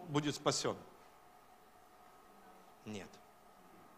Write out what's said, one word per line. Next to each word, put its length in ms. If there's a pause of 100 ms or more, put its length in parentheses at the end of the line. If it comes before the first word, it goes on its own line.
будет 260
спасён? 420 (2000)
Нет. 240 (880)